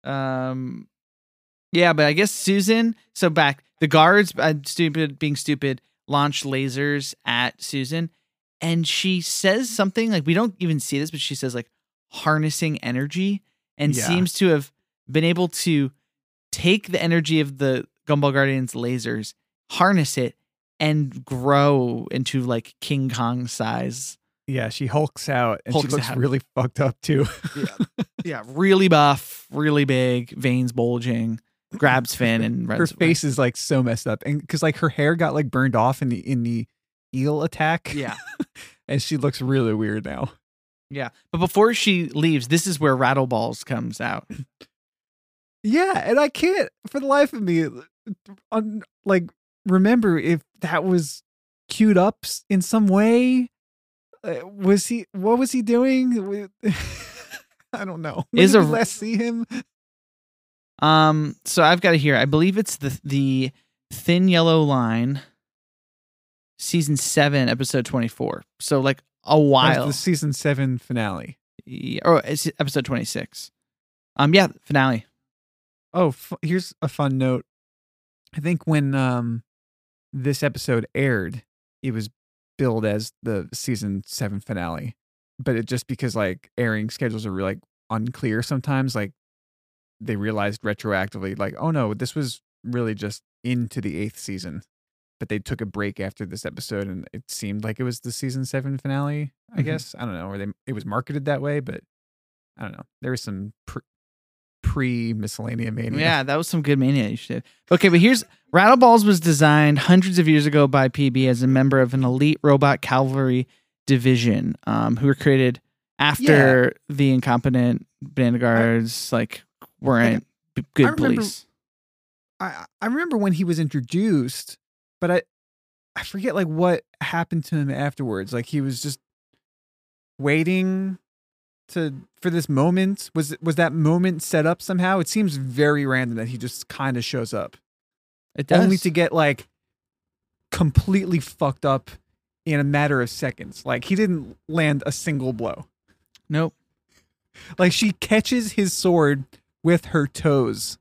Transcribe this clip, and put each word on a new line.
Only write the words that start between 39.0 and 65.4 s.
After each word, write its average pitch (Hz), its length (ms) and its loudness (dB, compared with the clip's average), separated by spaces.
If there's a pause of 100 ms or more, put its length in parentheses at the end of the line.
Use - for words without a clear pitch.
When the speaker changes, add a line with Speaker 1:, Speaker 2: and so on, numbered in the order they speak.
Speaker 2:
she 151 160 -4
looks 131 240 -2
really 127 320 0
weird 107 320 -4
now. - 260 -8 (560)
Speaker 1:
Yeah. 135 220 -10 (200)
But 165 100 -4
before 214 340 4
she 180 340 2
leaves, 147 400 0
this 160 180 2
is 160 140 -4
where 139 160 4
Rattleballs 127 720 0
comes 117 340 -8
out. 113 300 -6
<laughs> - 1300 -20
Speaker 2:
Yeah, 339 440 2
and 240 120 4
I 302 100 4
can't, 359 400 -2 (160)
for 277 140 -6
the 269 60 -6
life 285 280 4
of 220 80 -6
me, 165 240 0 (840)
un-, 214 300 -4 (220)
like, 185 260 2 (360)
remember 196 520 4
if 160 220 2 (200)
that 160 240 -2
was 180 380 0 (460)
queued 214 300 4
up 196 260 2
s-, - 240 -10
in 190 140 0
some 220 240 2
way. 240 640 4 (760)
Uh, 165 220 -8
was 196 400 2
he, 233 260 -6
what 208 260 2
was 262 140 0
he 254 100 0
doing? 240 640 2
We, 202 160 -6 (180)
<laughs> 214 100 2 (1000)
I 202 120 -8
don't 170 180 -10
know. - 280 -6
When 233 120 6
Speaker 1:
Is 190 100 8
Speaker 2:
did 208 100 8
Speaker 1:
a - 20 6
Speaker 2:
we 151 60 2
last 226 220 0
see 220 240 -6
him? 233 280 -2 (1400)
Speaker 1:
Um, 156 640 4
so - 180 0
I've 170 180 6
got 175 140 4
it 156 40 2
here. 143 180 2
I 117 80 2
believe 160 320 2
it's - 200 -4
the, 139 280 -6
the 135 460 0 (420)
Thin 180 360 2
Yellow 165 340 4
Line, 127 580 0 (1400)